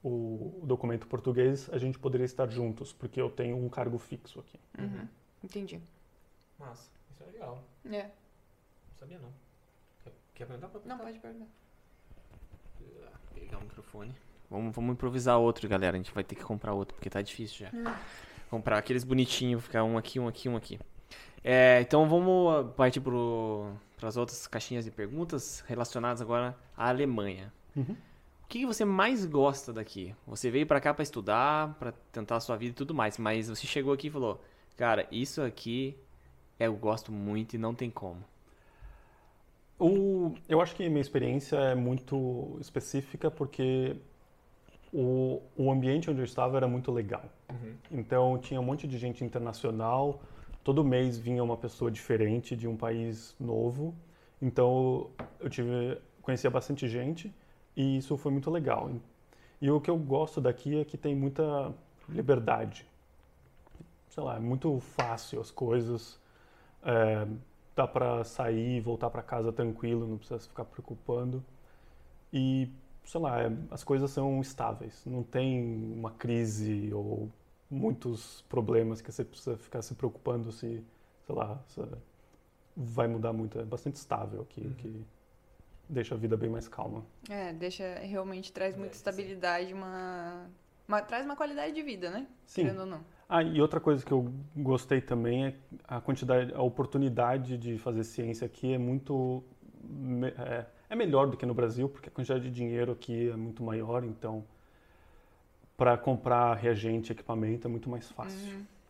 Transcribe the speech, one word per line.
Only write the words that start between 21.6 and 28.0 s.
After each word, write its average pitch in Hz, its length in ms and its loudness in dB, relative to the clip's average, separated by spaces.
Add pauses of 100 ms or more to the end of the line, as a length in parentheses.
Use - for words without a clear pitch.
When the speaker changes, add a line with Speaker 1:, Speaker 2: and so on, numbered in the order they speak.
Speaker 3:
então 151 280 6
vamos 170 680 6
partir 127 240 6
pro, 113 720 0 (260)
pras 113 200 -6
outras 120 280 -4
caixinhas 117 380 -6
de 110 80 -8
perguntas 139 680 -6
relacionadas 120 600 -2
agora 120 360 0 (180)
à 120 140 2
Alemanha. 104 640 0 (220)
Speaker 1:
Uhum. 143 200 -2 (480)